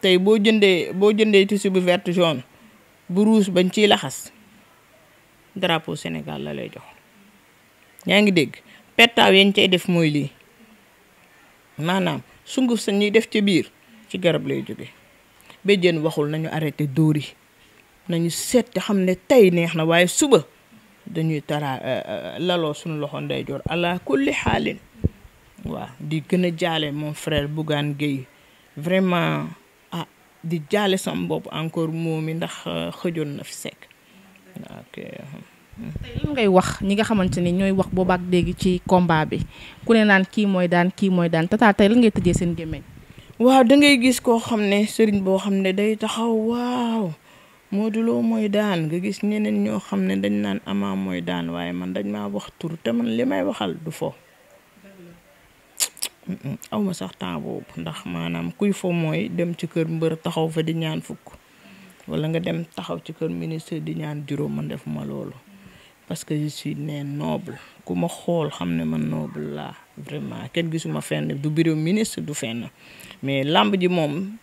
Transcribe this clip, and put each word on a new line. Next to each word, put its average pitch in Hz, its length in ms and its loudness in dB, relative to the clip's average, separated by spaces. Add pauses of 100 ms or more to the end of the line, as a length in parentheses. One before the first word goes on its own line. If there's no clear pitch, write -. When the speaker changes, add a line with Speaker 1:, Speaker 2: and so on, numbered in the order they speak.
Speaker 1:
Tey 185 160 6
boo 202 200 6
jëndee, 202 560 4
boo 202 200 4
jëndee 208 320 6
tissu 202 240 0
bu 185 100 2
vert, 180 320 2
jaune, 170 300 2 (680)
bu 185 160 4
rouge 214 240 6
bañ 180 240 4
ciy 208 140 4
laxas, - 440 0 (1200)
drapeau 170 400 -2
Sénégal 151 480 -8
la 73 100 -8
lay 62 160 -10
jox. - 140 -20 (1200)
Yaa 185 160 4
ngi 208 100 4
dégg? 151 240 2 (400)
Pettaaw 214 380 6
yañ 196 200 8
cay 196 140 4
def 180 200 2
mooy 170 240 4
lii. 143 180 0 (1500)
Maanaam, 165 420 -2 (240)
sunguf 240 340 2
sa 226 120 -2
ñuy 202 200 2
def 220 180 4
ca 214 120 2
biir, 190 300 2 (380)
ci 196 100 -8
garab 160 280 2
lay 135 200 -2
jóge. - 220 -12 (760)
Béjjën 180 380 4
waxul, 151 260 0
nañu 156 220 -4
arrêté 151 360 -2
dóor 156 300 2
yi. - 160 -8 (760)
Nañu 170 200 0
seet - 440 0
te 185 60 -2
xam 202 220 0
ne 185 140 2
tey 233 340 6
neex 170 260 0
na, 160 100 0
waaye 170 220 4
suba 226 380 4 (640)
dañuy 160 340 -2
tara-, 147 420 -4
euh, 123 220 -2
euh, 87 340 -8
laloo 165 340 -2
suñu 156 260 -8
loxo 143 220 -6
ndeyjoor, 139 480 -6
ala 175 300 -2
kulli 277 320 0
xaalin. - 460 -2 (880)
Waaw, - 240 -8 (100)
di 151 220 -4
gën 180 240 0
a 175 100 0
jaale 160 360 -2
mon 151 220 -6
frère 147 340 -2
Bougane 151 500 -2
Gueye. 139 300 -4 (500)
Vraiment, 165 720 0 (440)
ah, 170 140 -8 (380)
di 170 260 -4
jaale 202 280 2
sama 175 300 -4
bopp 156 240 -4
encore 160 400 -4
moom 160 320 -4
mi, 160 120 -4
ndax, 170 180 -6 (140)
euh, 170 240 -6
xëjoon 160 460 -6
na - 60 -12
fi - 100 -16
sekk. - 340 -14 (680)
Ok. - 460 -16 (1000)
Speaker 2:
Tey 480 100 -14 (100)
lan 302 100 -6
ngay 240 140 2
wax 180 340 4
ñi 196 140 0
nga 214 80 2
xamante 190 380 0
ni 175 100 2
ñooy 190 200 2
wax 190 200 0
boobaak 180 300 2 (100)
léegi 175 240 2
ci 180 320 0
combat 165 380 4
bi? - 160 -4 (440)
Ku 233 80 4
ne 220 120 6
naan 196 200 6
kii 208 200 0
mooy 185 240 2
daan, 175 220 4
kii - 180 0
mooy 175 200 4
daan. 165 200 0
Tata, 214 240 6
tey 202 160 6
lan 233 100 4
ngay 226 120 6
tëjee 180 260 2
seen 175 180 0
gémmiñ? 160 260 -8 (580)
Speaker 1:
Waaw, 262 260 8
da 247 100 8
ngay 285 240 8
gis 247 220 2
koo 226 180 4
xam 226 220 -2
ne 202 240 2
sëriñ 208 380 2
boo 190 160 2
xam 196 200 -2
ne 190 140 0
day 208 240 0
taxaw, 226 340 -2
waaw, 233 800 -2 (600)
Modou 220 320 -2
Lo 233 180 0
mooy 226 260 0
daan. 202 400 0
Nga 170 160 -2
gis 196 200 -6
ñeneen 214 420 0
ñoo 214 160 -2
xam 196 260 -4
ne 190 80 0
dañ 104 240 -2
naan 101 260 -2
Ama 101 300 -4
mooy 95 260 -4
daan, 87 280 -4
waaye 87 240 -6
man, 90 180 -6
dañ 101 160 -6
maa 104 220 -6
wax 101 180 -10 (100)
tur, 165 200 -10
te 226 160 -6
man 233 180 -2
li 233 140 -2
may 196 180 -2
waxal 208 400 -4
du 160 80 -8
fo. - 240 -8 (2250)
Mm-mm, 147 260 -8 (160)
aw 107 100 -4
ma 101 120 -2
sax - 260 -10
temps 85 220 -8
boobu, - 240 -10 (100)
ndax 80 300 -10
maanaam, 85 500 -6
kuy 202 160 0
fo 185 200 -4
mooy 165 380 -2
dem 170 240 -4
ci 170 140 -10
kër 160 240 -4
mbër, 160 320 -2
taxaw 160 260 -4
fa 160 140 -4
di 160 100 -4
ñaan 165 280 -4
fukk, - 340 -16 (720)
wala 156 240 -4
nga 165 80 -2
dem 170 260 -4
taxaw 170 380 -10
ci - 100 -14
kër 160 160 -6
ministre 165 540 -8
di 156 100 -8
ñaan 151 320 -8
juróom, 143 300 -4
man 147 140 -6
defuma - 340 -8
loolu. 69 320 -10 (720)
Parce - 160 -10
que 151 140 -4
je 151 120 -2
suis 151 260 -8
né 147 280 -8
noble. 147 540 -6 (260)
Ku - 120 -6
ma 87 120 0
xool 160 460 -2
xam 87 240 -4
ne 82 80 -2
man 78 240 -2
noble 76 320 -6 (160)
laa, - 160 -12 (240)
vraiment. 139 560 -12
Kenn 165 180 -4
gisuma 156 300 -6
fenn, 151 320 -6
du 139 160 -4
bureau 160 260 0
ministre, 180 460 -2
du 156 140 -8
fenn. 117 340 -8 (540)
Mais 135 200 0
làmb 196 320 2
ji 180 120 2
moom 180 560 -2